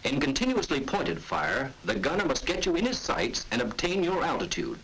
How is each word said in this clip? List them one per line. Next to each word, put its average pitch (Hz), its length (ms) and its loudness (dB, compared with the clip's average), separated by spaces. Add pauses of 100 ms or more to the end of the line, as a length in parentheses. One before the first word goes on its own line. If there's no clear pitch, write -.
In 139 160 2
continuously 170 600 2
pointed 165 420 -2
fire, 98 520 0 (100)
the 117 120 0
gunner 151 300 0
must 135 200 0
get 180 200 0
you 175 100 4
in 190 100 2
his 254 140 0
sights - 520 -2
and - 100 2
obtain 180 420 0
your 175 200 2
altitude. - 600 -2